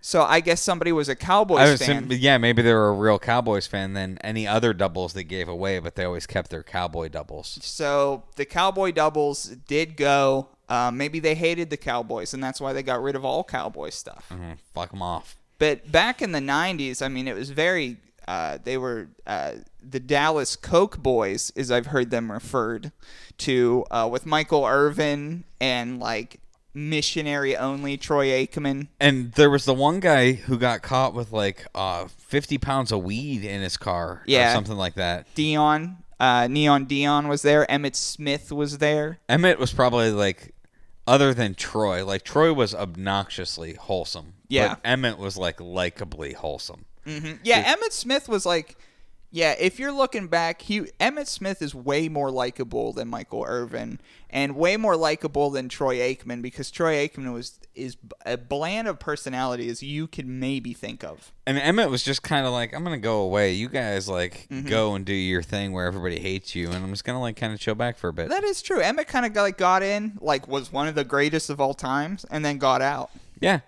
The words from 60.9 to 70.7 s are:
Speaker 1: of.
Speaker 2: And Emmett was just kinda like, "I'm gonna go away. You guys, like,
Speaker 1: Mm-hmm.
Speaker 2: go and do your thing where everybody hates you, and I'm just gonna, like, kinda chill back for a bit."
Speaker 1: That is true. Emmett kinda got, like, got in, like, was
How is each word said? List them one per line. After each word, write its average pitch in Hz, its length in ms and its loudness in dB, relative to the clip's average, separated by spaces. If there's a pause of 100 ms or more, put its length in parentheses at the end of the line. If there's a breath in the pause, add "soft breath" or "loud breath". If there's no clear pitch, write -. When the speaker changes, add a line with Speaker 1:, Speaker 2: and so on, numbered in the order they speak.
Speaker 1:
of. - 280 -16 (140)
Speaker 2:
And 135 120 2
Emmett 170 320 2
was 123 120 -2
just 139 220 -4
kinda 139 260 0
like, 120 240 -4
"I'm 156 80 -6
gonna 170 160 -4
go 110 220 0
away. 98 320 2
You 107 160 -4
guys, 104 400 -2
like, 90 420 -4
Speaker 1:
Mm-hmm. 135 180 -8
Speaker 2:
go 110 280 2
and 95 80 -6
do 98 100 -4
your 92 300 0
thing 101 260 -4
where 90 160 -4
everybody 90 320 -4
hates 95 380 -6
you, 87 140 -4
and 90 140 -4
I'm 95 60 -6
just 98 140 -8
gonna, 127 160 -4
like, 117 160 -6
kinda 107 200 -6
chill 107 200 -4
back 120 220 -4
for - 100 -6
a 82 40 -4
bit." 82 180 -6
Speaker 1:
That 381 120 -2
is 403 200 -4
true. - 180 -2
Emmett 294 260 0
kinda 247 240 -2
got, 208 120 0
like, 196 160 0
got 185 260 4
in, 208 360 -4
like, 139 280 0
was 135 240 -4